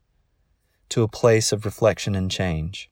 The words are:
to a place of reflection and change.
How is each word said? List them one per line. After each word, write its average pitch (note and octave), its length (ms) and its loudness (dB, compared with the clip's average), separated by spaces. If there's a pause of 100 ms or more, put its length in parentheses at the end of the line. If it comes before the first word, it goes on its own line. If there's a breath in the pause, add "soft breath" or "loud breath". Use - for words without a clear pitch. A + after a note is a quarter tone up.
(880)
to - 160 0
a G#2+ 60 2
place A2 420 2
of G#2 140 -2
reflection G#2 500 0
and F#2 160 -2
change. E2+ 600 -6